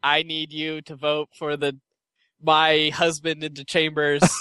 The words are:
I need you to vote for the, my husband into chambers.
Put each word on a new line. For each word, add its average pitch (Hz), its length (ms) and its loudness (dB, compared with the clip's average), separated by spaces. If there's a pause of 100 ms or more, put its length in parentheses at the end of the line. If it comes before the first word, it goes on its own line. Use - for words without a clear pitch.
I 147 200 2
need 156 300 -8
you 156 300 -8
to 147 140 -16
vote 151 360 -2
for 147 240 -6
the, 143 220 -4 (640)
my 156 520 4
husband 156 500 -2
into 147 200 -12
chambers. 151 580 0 (180)